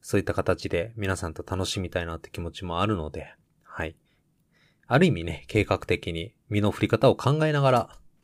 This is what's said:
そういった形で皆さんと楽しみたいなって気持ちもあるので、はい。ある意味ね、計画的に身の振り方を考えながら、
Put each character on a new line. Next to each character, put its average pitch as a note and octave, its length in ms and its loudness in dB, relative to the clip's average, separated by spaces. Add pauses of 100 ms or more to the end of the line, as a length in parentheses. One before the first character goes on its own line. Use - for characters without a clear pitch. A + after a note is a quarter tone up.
そ - 160 0
う - 20 4
い - 20 -8
っ - 20 -8
た - 100 -2
形 F#2 340 0
で F#2 280 -2
皆 F#2+ 200 -2
さ F2+ 120 -6
ん D2+ 60 -8
と - 100 -10
楽 F#2 220 -4
し - 140 -4
み F2 100 -6
た F2 100 -4
い E2+ 60 -6
な E2 100 -8
っ - 40 -12
て - 100 -20
気 - 100 -10
持 E2 120 -8
ち - 120 -14
も E2+ 160 -4
あ G2+ 60 2
る G#2+ 100 0
の D2+ 140 -6
で、 - 240 -14 (300)
は - 220 -8
い。 D#2 100 -12 (920)
あ B2 120 4
る F3+ 80 8
意 D#3 40 6
味 E2+ 140 -2
ね、 D#2+ 240 -8
計 G#2 160 2
画 - 160 0
的 F2 320 -2
に E2+ 200 -8 (160)
身 G#2 120 2
の G#2 100 4
振 - 120 -2
り G#2 60 2
方 B2 220 6
を - 60 4
考 D3+ 280 0
え D#3 80 2
な D3 80 2
が C3+ 100 4
ら、 - 280 0 (240)